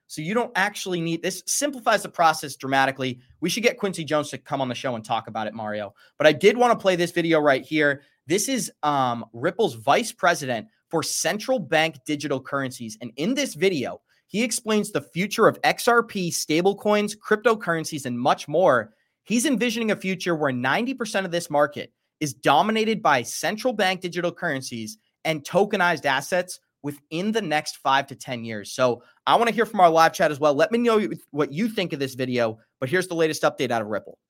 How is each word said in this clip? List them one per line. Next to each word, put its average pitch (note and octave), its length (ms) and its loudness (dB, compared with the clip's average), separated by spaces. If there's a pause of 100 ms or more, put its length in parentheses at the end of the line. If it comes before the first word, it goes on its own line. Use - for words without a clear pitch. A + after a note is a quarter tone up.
So - 140 -12
you E3+ 140 -4
don't A#3 200 -2
actually F#3 460 -2
need, E3 220 -4
this F3 240 -6
simplifies B3+ 560 -2
the F3 80 -12
process D#3 460 0
dramatically. C3+ 640 0 (200)
We E3 80 -2
should G#3 140 -2
get A3+ 160 2
Quincy F3 260 -4
Jones D3 260 -2
to C3+ 80 -10
come C#3 220 -6
on B2+ 80 -2
the B2 60 -6
show B2+ 200 -4
and A2 100 -10
talk A2+ 240 -4
about A2 180 -6
it, G#2+ 80 -8
Mario. G#2+ 400 -8 (240)
But D3 80 4
I D#3 60 8
did G#3 260 4
wanna A#3+ 180 4
play F#3+ 180 2
this E3+ 160 -2
video E3 300 2
right C#3+ 240 2
here. D3 380 0 (240)
This F#3+ 220 0
is, A#3 220 -2 (120)
um, B2+ 500 0
Ripple's D#3 420 -2
vice D3+ 380 0
president C#3 560 0 (260)
for D#3 80 0
central G#3+ 560 -2
bank D#3+ 380 0 (100)
digital C#3+ 340 -2
currencies. C3 600 -8
And A#2+ 160 -12
in F#3+ 180 -2
this C#4 200 -4
video, C#3+ 460 -2 (280)
he A3 160 -2
explains G#3+ 480 -2
the D3 80 -2
future G3+ 480 2
of G3 160 4
X E3+ 240 2
R A#3 160 4
P, F3+ 260 -4
stablecoins, G3+ 880 0
cryptocurrencies, F3+ 880 0
and B2 100 -4
much D3 300 0
more. D3 480 4 (300)
He's A3+ 200 0
envisioning A#3 460 0
a F#3 60 2
future F3+ 400 -2
where D3 160 0
ninety D#3 420 0
percent G#3+ 320 -4
of E3 60 -6
this E3+ 180 -4
market D3 420 0 (280)
is C#3+ 120 -4
dominated G#3+ 680 2
by C#3 220 4
central G#3+ 480 -4
bank F#3+ 300 -2
digital E3+ 280 -4
currencies C3 640 -6 (280)
and D#3 180 -2
tokenized F3+ 640 0
assets C#3+ 560 -2 (240)
within D#3+ 480 -6
the A3 100 0
next D3+ 360 -4
five C#3 280 2
to B2+ 80 -14
ten A#2 300 -8
years. G#2+ 260 -10
So B2 320 0 (240)
I C#3 80 6
wanna A3+ 160 4
hear A3 160 0
from G#3 140 -2
our E3+ 100 10
live D#3+ 220 6
chat D#3+ 180 2
as C#3 80 -4
well. D3 160 4
Let D#3 160 2
me A#3 80 0
know A3 300 2 (240)
what C#3+ 200 -2
you G#3 160 -2
think F#3+ 240 -4
of D3 60 -4
this B2+ 160 -4
video, A#2+ 460 0 (180)
but C3 100 -4
here's F3+ 200 0
the E3+ 80 -6
latest D#3+ 260 0
update C#3+ 300 0
out A#2 100 0
of G#2 60 -8
Ripple. G2+ 280 -8 (140)